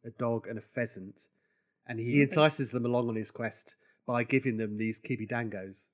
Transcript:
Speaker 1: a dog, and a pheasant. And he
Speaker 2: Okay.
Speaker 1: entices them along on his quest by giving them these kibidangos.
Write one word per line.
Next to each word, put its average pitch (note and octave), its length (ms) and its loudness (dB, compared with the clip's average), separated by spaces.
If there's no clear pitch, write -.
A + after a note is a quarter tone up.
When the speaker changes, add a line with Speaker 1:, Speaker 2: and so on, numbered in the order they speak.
Speaker 1:
a A#2+ 60 -10
dog, A#2 380 -2
and A#2 100 -6
a G2+ 40 -10
pheasant. G2+ 640 -8
And A#2+ 120 -8
he A#2 160 -2
Speaker 2:
Okay. C#3+ 80 8
Speaker 1:
entices D3 500 4
them A#2+ 140 0
along A#2+ 220 2
on A2+ 80 -4
his G#2+ 140 -6
quest - 440 -8
by A#2+ 180 0
giving C3 320 2
them G#2+ 200 -4
these A2 240 -2
kibidangos. A2 920 -6